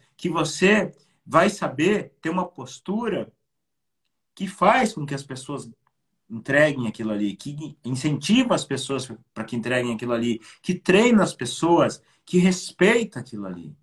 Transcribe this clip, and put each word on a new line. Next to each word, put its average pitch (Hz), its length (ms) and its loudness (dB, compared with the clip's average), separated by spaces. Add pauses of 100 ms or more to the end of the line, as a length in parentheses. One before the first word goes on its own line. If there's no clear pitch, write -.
(160)
que - 140 -4
você 170 640 2 (340)
vai 160 240 4
saber 170 720 -2
ter 160 80 -6
uma 180 180 -4
postura 190 840 -8 (1000)
que 190 140 -10
faz 226 460 2
com 151 120 -8
que 143 100 -6
as 139 80 -8
pessoas 127 460 -12 (600)
entreguem 135 580 2
aquilo 107 240 -6
ali, 104 240 -4
que 147 480 -12
incentiva 151 720 0
as - 100 -4
pessoas 131 460 -6 (220)
pra 113 100 -8
que 117 120 -8
entreguem 120 380 -2
aquilo 120 200 -4
ali, 117 280 -2 (200)
que 180 120 -2
treina 196 500 6
as 151 100 -2
pessoas, - 680 0 (240)
que - 120 0
respeita 190 840 2
aquilo 104 260 -12
ali. 85 380 -14